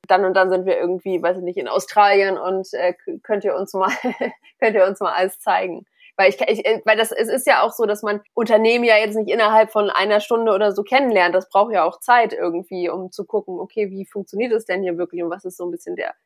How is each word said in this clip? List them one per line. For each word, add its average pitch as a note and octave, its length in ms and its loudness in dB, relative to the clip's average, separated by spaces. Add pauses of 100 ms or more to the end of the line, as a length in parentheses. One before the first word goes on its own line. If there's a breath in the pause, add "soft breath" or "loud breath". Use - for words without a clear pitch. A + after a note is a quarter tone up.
dann F#3+ 160 4
und F#3 80 2
dann F#3+ 160 4
sind F#3 160 0
wir F#3 140 0
irgendwie, F3+ 440 -4
weiß F3 140 0
ich F#3 60 -10
nicht, F3+ 160 -6
in G3 100 -6
Australien G3 720 2
und, F#3+ 340 -4
äh, F3+ 220 -2
k-, - 280 -12
könnt G3+ 220 -4
ihr G3+ 100 -2
uns G3 200 -6
mal, F#3+ 160 0
<laughs> - 680 -8
könnt A3 160 2
ihr F#3+ 120 6
uns G3 140 -4
mal F3+ 120 -2
alles F#3 260 -2
zeigen? F#3+ 460 -2 (320 soft breath)
Weil G3 120 6
ich, G3+ 140 0
ich, A3 220 0
äh, A3 200 0
weil A3 120 4
das, A3 140 0
es A3+ 180 -2
ist B3+ 160 -2
ja A#3+ 180 4
auch A3 100 0
so, A3+ 140 -2
dass G#3 180 -4
man G#3 180 -4 (120)
Unternehmen A3+ 500 2
ja A3+ 120 6
jetzt G#3+ 200 0
nicht A3 120 -2
innerhalb A3 440 2
von G#3 180 0
einer G#3 300 2
Stunde A3+ 320 0
oder G3+ 180 2
so G3+ 140 -4
kennenlernt. G#3+ 500 2
Das F#3 140 -2
braucht G#3+ 240 2
ja F#3 100 2
auch F3 160 -2
Zeit A#3 340 2
irgendwie, F3 560 -6
um F#3 220 -8
zu G3 140 -12
gucken, F#3+ 340 -6
okay, G3+ 320 -6
wie G3 160 -12
funktioniert G#3+ 460 -6
das A3 120 -2
denn F#3+ 200 -4
hier F3 120 -4
wirklich F3 280 -6
und E3 60 -6
was F#3 140 -10
ist F3+ 120 -14
so F3 100 -10
ein F3 60 -8
bisschen F3 240 -12
der, F3+ 180 -8 (100)